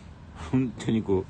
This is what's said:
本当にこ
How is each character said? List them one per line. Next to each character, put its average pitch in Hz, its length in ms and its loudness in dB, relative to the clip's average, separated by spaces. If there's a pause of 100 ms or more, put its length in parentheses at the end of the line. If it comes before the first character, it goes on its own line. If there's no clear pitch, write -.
(520)
本 127 180 4
当 117 220 -6
に 110 120 4
こ 92 260 4